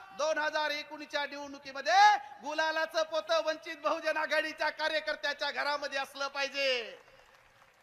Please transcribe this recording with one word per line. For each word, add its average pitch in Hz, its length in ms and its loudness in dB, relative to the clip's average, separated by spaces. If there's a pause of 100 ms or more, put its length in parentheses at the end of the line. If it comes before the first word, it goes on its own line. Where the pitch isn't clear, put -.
(180)
दोन 302 200 0
हजार 302 320 0
एकोणीसच्या 294 560 -6
निवडणुकीमध्ये 285 920 4 (260)
गुलालाचं 320 600 0
पोतं 320 420 0
वंचित 311 320 -4
बहुजन 311 400 0
आघाडीच्या 311 540 0
कार्यकर्त्याच्या 302 800 -2
घरामध्ये 277 480 -2
असलं 277 300 -4
पाहिजे. 269 720 -2 (840)